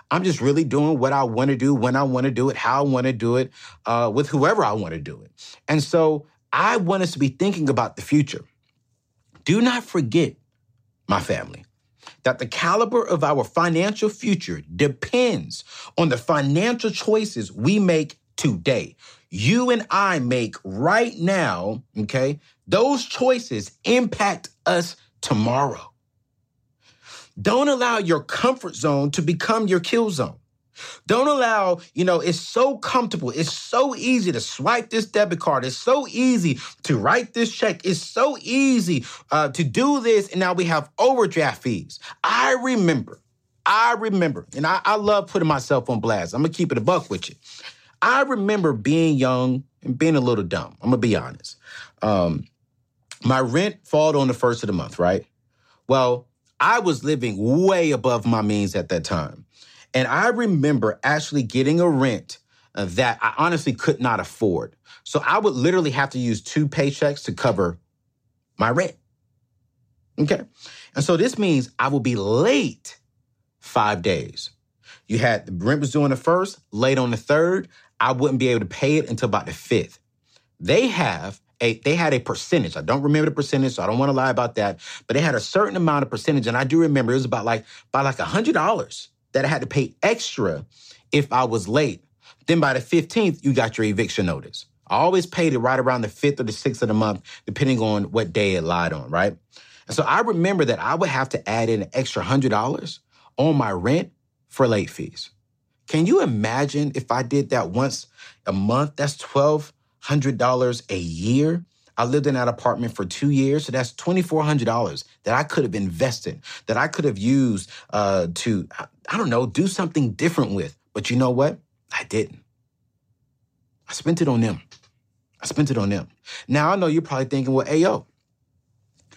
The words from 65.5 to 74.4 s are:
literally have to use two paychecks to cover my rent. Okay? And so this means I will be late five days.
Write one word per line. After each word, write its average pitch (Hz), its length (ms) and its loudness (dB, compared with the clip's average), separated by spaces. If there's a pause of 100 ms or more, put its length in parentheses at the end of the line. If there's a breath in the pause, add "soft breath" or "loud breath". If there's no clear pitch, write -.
literally 156 380 2
have 139 200 -2
to 131 80 -6
use 117 220 -2
two 151 260 -2
paychecks 143 560 -2
to 98 100 -6
cover 92 460 -2 (800)
my 113 100 2
rent. 165 280 0 (1200)
Okay? 151 220 0 (540 loud breath)
And - 80 0
so 170 140 4
this 240 220 2
means 151 400 2
I 123 80 2
will 139 120 0
be 123 160 0
late 143 840 0 (600)
five 104 440 0
days. 80 480 -4 (560 loud breath)